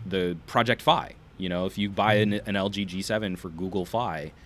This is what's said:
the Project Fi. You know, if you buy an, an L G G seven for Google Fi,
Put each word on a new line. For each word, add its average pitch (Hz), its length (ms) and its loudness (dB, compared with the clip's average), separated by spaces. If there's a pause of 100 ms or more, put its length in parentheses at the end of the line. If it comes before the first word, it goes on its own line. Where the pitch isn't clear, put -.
the 90 300 0 (100)
Project 117 360 2
Fi. 156 320 2 (240)
You 92 100 -6
know, 90 160 0
if 95 140 -4
you 101 100 0
buy 104 260 4
an, 104 200 4
an 104 200 -4
L 98 140 2
G 101 160 -2
G 92 160 -6
seven 107 360 -2
for 92 120 -10
Google 90 380 -4
Fi, 87 460 -4 (140)